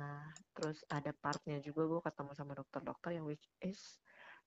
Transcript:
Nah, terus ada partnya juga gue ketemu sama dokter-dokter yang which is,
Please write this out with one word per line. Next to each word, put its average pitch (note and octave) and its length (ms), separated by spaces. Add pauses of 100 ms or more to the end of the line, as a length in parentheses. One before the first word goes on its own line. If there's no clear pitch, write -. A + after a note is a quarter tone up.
Nah, D3 320 (240)
terus D#3 320
ada D3 240
partnya D3 480
juga D3+ 300
gue E3+ 180
ketemu C#3+ 240
sama C#3+ 240
dokter-dokter F3 540 (100)
yang D#3 80
which D3+ 160 (160)
is, - 400 (460)